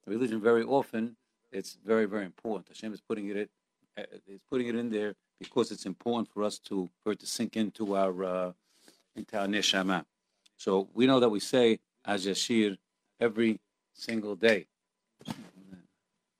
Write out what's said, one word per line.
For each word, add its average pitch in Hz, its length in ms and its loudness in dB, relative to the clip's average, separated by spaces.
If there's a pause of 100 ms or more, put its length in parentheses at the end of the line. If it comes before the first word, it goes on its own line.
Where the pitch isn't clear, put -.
religion 110 340 0
very 117 240 4
often, 117 540 -2 (340)
it's - 340 -10
very, 110 200 2
very 101 200 -6
important. 92 440 -8
Hashem 110 240 -12
is 95 80 -14
putting 104 280 -6
it, 101 200 -6 (480)
uh, 104 60 -12 (240)
is 98 120 -18 (100)
putting 127 180 -2
it 117 80 -2
in 120 140 -4
there 104 260 -2 (240)
because 110 320 0
it's - 140 -10
important 113 440 -4
for 104 140 -6
us 104 160 -4
to, 95 300 -6 (140)
for 110 80 -2
it 101 80 -4
to - 60 -18
sink - 320 -4
into 104 380 -2
our, 95 280 0
uh, 92 280 -4 (640)
into 110 220 -8
our 98 100 -2
neshama. 95 580 0 (500)
So 95 380 2
we 123 140 4
know 131 120 6
that 120 100 6
we 104 100 0
say 117 400 4 (260)
Az 101 200 -2
Yashir 101 520 2 (420)
every 113 400 2 (340)
single 104 420 -6
day. 104 320 4 (1700)